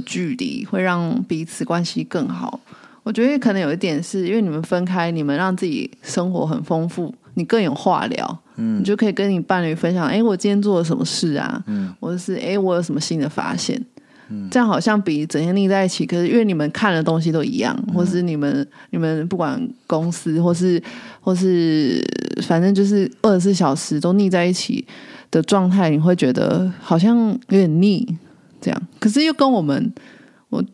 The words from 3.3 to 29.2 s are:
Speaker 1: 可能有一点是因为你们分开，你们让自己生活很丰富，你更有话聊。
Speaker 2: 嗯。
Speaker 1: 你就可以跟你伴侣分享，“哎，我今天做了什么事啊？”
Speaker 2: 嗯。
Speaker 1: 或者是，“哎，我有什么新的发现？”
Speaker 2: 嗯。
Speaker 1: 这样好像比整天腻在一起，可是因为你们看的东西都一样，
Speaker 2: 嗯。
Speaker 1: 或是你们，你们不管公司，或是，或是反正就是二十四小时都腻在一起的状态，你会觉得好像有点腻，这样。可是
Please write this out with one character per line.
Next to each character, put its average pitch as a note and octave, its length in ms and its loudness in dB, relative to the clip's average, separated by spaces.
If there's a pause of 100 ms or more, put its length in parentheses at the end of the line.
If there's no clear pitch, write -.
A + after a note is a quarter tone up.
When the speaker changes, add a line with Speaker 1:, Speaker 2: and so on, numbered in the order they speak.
Speaker 1:
可 B3+ 140 2
能 F#3+ 100 0
有 D3 120 0
一 - 20 -2
点 F3 260 -2
是 F#3 260 -4
因 F#3+ 60 -2
为 A3+ 80 0
你 G3 60 0
们 D#3 160 -2
分 F3+ 220 -2
开， F3+ 260 0
你 E3 100 -2
们 C#3+ 140 0
让 F#3 220 0
自 F#3 80 -4
己 D3+ 260 -4 (100)
生 F3+ 300 -2
活 E3 140 -2
很 D#3 180 -2
丰 D#3+ 240 -2
富， E3+ 260 -6 (200)
你 E3+ 100 -4
更 A3 180 2
有 A3 140 0
话 F3 300 0
聊。 - 340 -6 (160)
Speaker 2:
嗯。 A3 240 -2
Speaker 1:
你 G3 60 0
就 G3+ 100 2
可 A3 100 2
以 G#3 60 2
跟 G3 180 0
你 F#3 100 0
伴 F3+ 240 0
侣 D#3+ 120 -2
分 E3+ 180 0
享 F3 140 0
，“哎， G#3 160 2
我 G#3 140 2
今 G3+ 100 -2
天 G3+ 140 2
做 G3+ 160 2
了 E3+ 80 2
什 D#3+ 100 0
么 - 80 -2
事 D#3+ 300 -2
啊？” - 340 -4
Speaker 2:
嗯。 F#3 320 -4
Speaker 1:
或 E3 120 -6
者 F3+ 60 -4
是 F3+ 260 -6
，“哎， F#3+ 140 -2
我 F#3 180 0
有 F3+ 60 0
什 E3+ 120 -6
么 D#3 80 -2
新 E3 180 -4
的 C#3+ 80 -2
发 - 280 -6
现？” - 280 -6 (460)
Speaker 2:
嗯。 G#2 220 -10
Speaker 1:
这 B3+ 80 2
样 A#3+ 80 4
好 E3+ 120 2
像 G#3 220 2
比 D#3 240 -2
整 D#3 160 -2
天 F3 140 0
腻 G3 120 2
在 G3 160 2
一 F#3 60 2
起， - 160 -2
可 F3 100 -2
是 F3 120 0
因 A#3+ 100 2
为 A3+ 80 4
你 G3 80 2
们 D#3 160 0
看 G#3 240 0
的 D#3+ 80 2
东 D#3+ 180 0
西 E3 120 0
都 D#3 120 0
一 - 140 -4
样， G#2+ 180 -2 (120)
Speaker 2:
嗯。 F#3 80 -2
Speaker 1:
或 F3 100 2
是 F3+ 160 0
你 E3+ 140 -2
们， C#3+ 300 -2 (260)
你 F3+ 80 -4
们 D#3+ 280 -2
不 F#3 80 -4
管 D#3 240 -2 (280)
公 E3 240 0
司， E3 280 -2
或 F3 140 4
是， F3 280 2 (380)
或 F#3+ 140 0
是 E3 720 2 (380)
反 E3 180 2
正 F#3+ 140 4
就 G3 100 4
是 G3 260 2 (120)
二 G#3+ 100 6
十 F#3 60 4
四 G3 140 4
小 E3 200 2
时 D3 260 -4
都 F3 140 2
腻 G3 160 4
在 F3 160 2
一 F#3 80 2
起 - 320 -4 (460)
的 D#3+ 100 4
状 F#3 260 4
态， F3+ 220 4
你 D3 80 4
会 F3 180 4
觉 C#3 160 2
得 F3+ 480 0
好 E3 200 0
像 A3+ 300 4
有 - 280 0
点 E3+ 240 4
腻， G3 260 2 (540)
这 - 80 -4
样。 - 120 -4 (180)
可 A3 100 2
是 C4+ 140 2